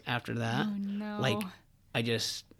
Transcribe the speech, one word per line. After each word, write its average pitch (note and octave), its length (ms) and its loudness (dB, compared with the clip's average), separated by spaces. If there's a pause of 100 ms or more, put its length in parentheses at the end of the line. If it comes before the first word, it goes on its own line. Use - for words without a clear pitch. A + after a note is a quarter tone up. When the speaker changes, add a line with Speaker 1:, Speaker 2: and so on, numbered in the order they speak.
Speaker 1:
after A#2+ 300 0
that. A#2 320 2
Speaker 2:
Oh, G3+ 100 0
no. G#3 440 -2
Speaker 1:
Like, G#3 200 4 (540)
I B2 60 4
just A#2 440 0 (140)